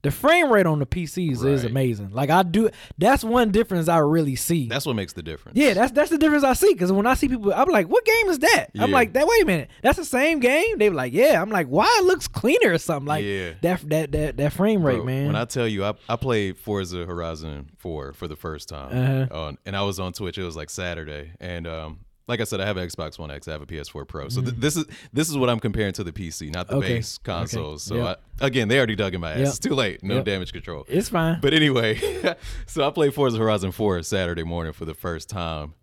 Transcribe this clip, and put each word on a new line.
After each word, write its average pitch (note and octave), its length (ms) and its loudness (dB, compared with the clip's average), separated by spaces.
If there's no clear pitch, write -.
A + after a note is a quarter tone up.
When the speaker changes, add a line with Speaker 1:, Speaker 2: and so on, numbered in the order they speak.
Speaker 1:
the D3+ 100 0
frame D#4+ 380 4
rate G3+ 160 6
on D#3+ 140 2
the C#3 60 0
P F3+ 200 -4
Cs D3 340 -2
is C3+ 240 2
Speaker 2:
Right. A2+ 60 -2
Speaker 1:
amazing. A2+ 420 -2
Like, C3+ 180 -2
I F3+ 140 6
do, F#3 260 2
that's A#3 240 4
one A3+ 300 2
difference F#3 380 2
I E3+ 80 4
really D3 400 2
see. D3 320 0
Speaker 2:
That's C3 160 -2
what C3 100 -2
makes F#2+ 160 -4
the F2+ 100 -10
difference. D#2+ 360 -8
Speaker 1:
Yeah, C4+ 160 4
that's, A#3 180 2
that's D4 180 2
the E4 80 2
difference D4 280 6
I C4 80 10
see. F#4+ 200 6
'Cause F3+ 160 2
when G3 160 4
I B3+ 100 4
see C#4+ 120 0
people, G#3+ 260 0
I'm B3+ 140 4
like, G#3+ 220 4
"What A#4 160 4
game A4 240 4
is D4+ 100 0
that?" F#4+ 280 4
I'm B3 120 4
Speaker 2:
Yeah. C#4 40 4
Speaker 1:
like, A#3+ 160 4
"That, D4 160 4
wait A4+ 160 6
a - 20 4
minute, E3+ 220 0
that's C#4 140 4
the E4 80 -8
same D4 340 0
game?" D#4+ 380 2
They G#3+ 100 4
be F3+ 80 2
like, B2+ 160 -2
"Yeah." F#3+ 300 6
I'm G#3 80 -4
like, F3+ 180 0
"Why G#3+ 320 4
it F#4 60 4
looks F4+ 240 2
cleaner C4 420 2
or E3 60 2
something?" C#3+ 300 -4
Like, D3+ 180 -2
Speaker 2:
Yeah. F#2+ 340 -4
Speaker 1:
that, E3+ 300 -2
that, D3+ 240 0
that, D3+ 240 -2
that C#3+ 160 0
frame G3+ 320 2
rate, B2+ 140 2
Speaker 2:
Bro, E2+ 60 -8
Speaker 1:
man. C3+ 220 -2
Speaker 2:
when G#2 80 0
I A#2 80 0
tell A#2 240 -2
you, G2 160 -2
I, G#2+ 120 -2
I A#2 80 -2
played A2 420 -2
Forza F2+ 480 -4
Horizon D#2+ 720 -8
four D2 380 -10
for E2 160 -12
the D2+ 80 -12
first D#2 320 -10
time, C#2+ 280 -8
Speaker 1:
Uh-huh. C3 400 -2
Speaker 2:
uh, D2+ 160 -8
and F#2+ 100 -8
I G2 80 -2
was G2 160 -4
on F#2 140 -6
Twitch. F#2 240 -8
It F#2+ 60 -6
was, E2 120 -8
like, D2+ 140 -12
Saturday, D#2+ 640 -10
and, E2+ 260 -10
um, D#2+ 320 -10
like A#2 120 -4
I - 20 -2
said, G2+ 180 -4
I G2 60 -2
have G2 100 -2
an F2+ 100 -6
Xbox D#2+ 300 -10
One D2+ 140 -12
X, C#2+ 160 -14
I D#2+ 60 -10
have D2 100 -12
a - 20 -16
P D#2 140 -10
S C#2+ 80 -12
four C#2+ 180 -12
Pro. C#2+ 240 -10
So B2 120 -4
th-, B2 120 -4
Speaker 1:
Mm-hmm. A2+ 80 -6
Speaker 2:
this D3 160 0
is, D#3 80 -4
this D#3+ 180 -2
is D3 60 -6
what B2+ 140 2
I'm A2+ 100 0
comparing G#2 340 -2
to G#2 100 -8
the E2 100 -8
P F2+ 160 -10
C, D2+ 220 -10
not F2+ 160 -8
the - 80 -6
Speaker 1:
Okay. B2 220 0
Speaker 2:
base A2+ 260 -8
Speaker 1:
Okay. - 160 -8
Speaker 2:
console. D#2 400 -6
So G#2+ 160 -8
Speaker 1:
Yep. A#2 260 -4
Speaker 2:
I, C#3 60 0
again, A#2+ 220 0
they B2 100 2
already A2+ 180 0
dug F#2+ 200 -2
in F2 60 -4
my D#2+ 100 -6
ass. D#2 80 -4
Speaker 1:
Yep. C#3 80 0
Speaker 2:
It's C3+ 100 -4
too - 160 -4
late. A2 300 -2
No G2 140 -2
Speaker 1:
Yep. C3 80 -2
Speaker 2:
damage F#2+ 280 -4
control. E2 340 -12
Speaker 1:
It's E3 220 -2
fine. E3 320 0
Speaker 2:
But C#3+ 140 4
anyway, B2+ 420 2
<laughs> - 680 -6
so C#3+ 200 -2
I D3 40 0
played C#3+ 240 0
Forza B2+ 240 0
Horizon G#2 320 0
four F#2 320 0
Saturday F2 400 -2
morning E2 300 -4
for E2 120 -12
the D#2+ 80 -10
first E2 340 -8
time D#2+ 560 -8